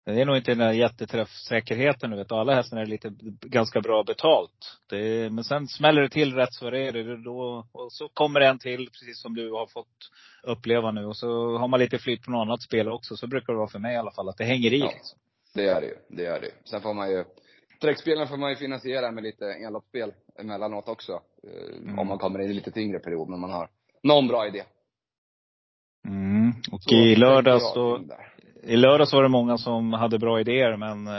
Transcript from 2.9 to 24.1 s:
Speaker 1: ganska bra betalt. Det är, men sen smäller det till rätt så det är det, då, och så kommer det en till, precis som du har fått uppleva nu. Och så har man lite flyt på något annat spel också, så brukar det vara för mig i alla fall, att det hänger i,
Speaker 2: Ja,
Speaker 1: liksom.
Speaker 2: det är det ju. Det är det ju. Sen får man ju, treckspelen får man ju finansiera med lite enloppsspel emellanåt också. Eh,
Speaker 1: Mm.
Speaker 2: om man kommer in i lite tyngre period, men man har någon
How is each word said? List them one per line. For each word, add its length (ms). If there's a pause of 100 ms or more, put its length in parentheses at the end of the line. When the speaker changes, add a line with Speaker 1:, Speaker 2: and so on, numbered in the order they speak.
Speaker 1:
ganska 400
bra 220
betalt. 760 (120)
Det 80
är, 320
men 140
sen 240
smäller 340
det 60
till 260
rätt 200
så 160
det 100
är 120
det, 300
då, 500
och 200
så 160
kommer 320
det 60
en 120
till, 320
precis 320
som 120
du 180
har 140
fått 440 (320)
uppleva 480
nu. 160
Och 100
så 420
har 100
man 120
lite 180
flyt 260
på 60
något 160
annat 160
spel 260
också, 280
så 100
brukar 260
det 60
vara 100
för 100
mig 160
i 40
alla 140
fall, 160
att 100
det 60
hänger 300
i, 40
Speaker 2:
Ja, 80
Speaker 1:
liksom. 320 (360)
Speaker 2:
det 140
är 120
det 60
ju. 80 (140)
Det 180
är 140
det 60
ju. 60 (120)
Sen 160
får 140
man 160
ju, 140 (560)
treckspelen 480
får 80
man 140
ju 60
finansiera 540
med 140
lite 220
enloppsspel 640 (260)
emellanåt 500
också. 240
Eh, 720
Speaker 1:
Mm. 160
Speaker 2:
om 80
man 120
kommer 200
in 120
i 40
lite 160
tyngre 280
period, 300
men 120
man 100
har 180 (340)
någon 260